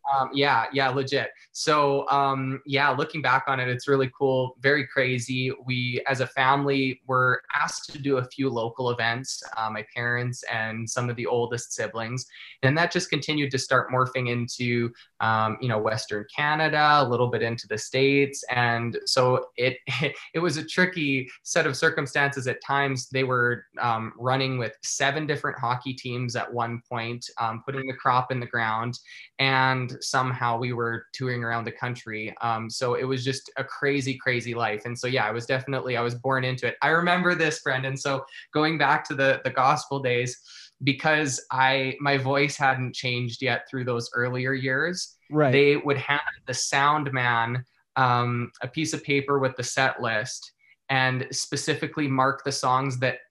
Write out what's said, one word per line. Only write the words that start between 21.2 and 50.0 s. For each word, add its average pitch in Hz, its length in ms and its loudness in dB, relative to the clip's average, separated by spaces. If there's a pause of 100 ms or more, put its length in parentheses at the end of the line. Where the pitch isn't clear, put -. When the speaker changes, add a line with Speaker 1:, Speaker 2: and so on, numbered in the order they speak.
Speaker 1:
set 160 240 0
of 135 100 0
circumstances 143 720 0
at 117 160 -4
times. 139 460 -2
They 131 140 0
were, 120 420 0 (160)
um, 113 380 -2
running 131 400 0
with 110 240 -6
seven 143 420 -2
different 143 320 -4
hockey 127 360 -2
teams 123 420 -6
at 120 180 -4
one 117 340 -4
point, 120 400 -6 (120)
um, 113 260 -4
putting 135 220 -6
the 127 60 -6
crop 127 380 2
in 127 100 -2
the 123 40 -6
ground, 117 540 -2 (400)
and 131 640 2
somehow 123 560 0
we 123 160 -2
were 117 400 -4
touring 123 280 -4
around 117 220 -2
the 113 80 -6
country. 110 720 -8
Um, 113 280 -2
so 120 260 -2
it 131 100 -2
was 131 180 -2
just 127 320 -4
a 135 80 -4
crazy, 139 520 -2
crazy 120 380 -2
life. 107 300 -2
And 120 160 -8
so, 127 80 -4
yeah, 123 180 0
I 110 60 -2
was 117 140 -4
definitely, 127 500 -2
I 117 60 0
was 120 140 -2
born 131 280 0
into 127 240 -2
it. 110 140 -2
I 143 80 4
remember 175 440 4
this, 156 280 0
Brendan. 135 340 -2
So 135 300 -2 (280)
going 156 240 2
back 147 280 2
to 143 100 -6
the, 135 300 4
the 123 60 0
gospel 139 500 2
days, 123 360 -2 (460)
because 143 680 2
I, 131 520 2
my 143 160 2
voice 139 400 2
hadn't 131 360 2
changed 123 480 -4
yet 120 280 -2
through 127 160 -4
those 120 280 -2
earlier 127 400 -2
years, 135 600 -2 (160)
Speaker 2:
Right. 147 220 4
Speaker 1:
they 143 240 8
would 139 200 0
hand 143 240 0 (240)
the 127 80 -6
sound 143 600 2
man, 123 500 0 (320)
um, 120 560 2 (100)
a 127 60 -6
piece 156 260 -4
of 156 80 -6
paper 139 380 2
with 127 160 0
the 120 80 -6
set 131 380 0